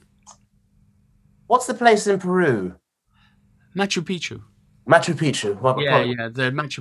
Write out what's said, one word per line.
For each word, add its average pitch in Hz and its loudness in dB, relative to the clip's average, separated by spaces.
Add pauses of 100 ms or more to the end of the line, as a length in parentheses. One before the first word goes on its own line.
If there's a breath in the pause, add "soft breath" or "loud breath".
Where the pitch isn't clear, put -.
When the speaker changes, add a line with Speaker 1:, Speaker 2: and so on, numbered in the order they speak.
(1500)
Speaker 1:
What's 247 2
the 247 -2
place 220 4
in 196 2
Peru? 165 0 (1000)
Speaker 2:
Machu 196 -2
Picchu. 156 -8 (460)
Speaker 1:
Machu 165 4
Picchu. 123 -2
What, 127 0
Speaker 2:
Yeah, 139 2
Speaker 1:
what 123 0
Speaker 2:
yeah, 120 -6
the 127 -2
Machu 143 -8